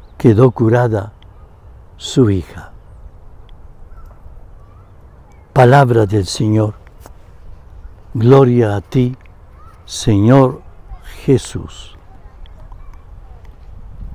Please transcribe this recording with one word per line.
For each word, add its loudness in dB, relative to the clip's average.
quedó 4
curada -2
su 0
hija. -8
Palabra 4
del -4
Señor. -2
Gloria 4
a -6
ti, -4
Señor 0
Jesús. -6